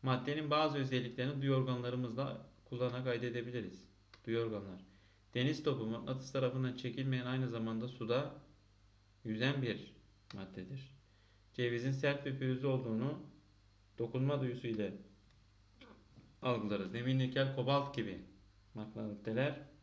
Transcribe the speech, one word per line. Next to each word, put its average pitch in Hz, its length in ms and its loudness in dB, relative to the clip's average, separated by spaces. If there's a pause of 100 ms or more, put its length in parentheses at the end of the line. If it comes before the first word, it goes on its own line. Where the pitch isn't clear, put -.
Maddenin 143 480 0
bazı 151 280 4
özelliklerini 131 640 0
duyu 139 120 4
organlarımızla 127 920 0 (180)
kullanarak 123 420 -2
ayırt 120 180 0
edebiliriz. 117 640 -4 (380)
Duyu 113 140 2
organlar. 98 400 -4 (540)
Deniz 127 280 2
topu 123 240 2
mıknatıs 120 460 -4
tarafından 127 440 2
çekilmeyen, 127 500 0
aynı 127 220 0
zamanda 113 400 -2
suda 120 460 0 (880)
yüzen 127 380 2
bir 113 300 -2 (420)
maddedir. 95 560 -8 (640)
Cevizin 120 380 0
sert 143 340 2
ve 131 120 -2
pürüzlü 131 280 0
olduğunu 127 560 0 (760)
dokunma 131 420 2
duyusu 123 260 -2
ile 104 280 0 (1500)
algılarız. 104 500 0
Demir, 127 260 2
nikel, 135 380 2
kobalt 135 400 2
gibi 98 280 -4 (500)
maddeler 110 840 -2 (240)